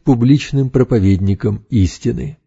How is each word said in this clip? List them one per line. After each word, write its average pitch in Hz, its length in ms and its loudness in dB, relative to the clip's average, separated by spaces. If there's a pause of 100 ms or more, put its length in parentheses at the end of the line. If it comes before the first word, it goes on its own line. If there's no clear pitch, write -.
публичным 135 680 0
проповедником 104 1000 0
истины. 120 760 -2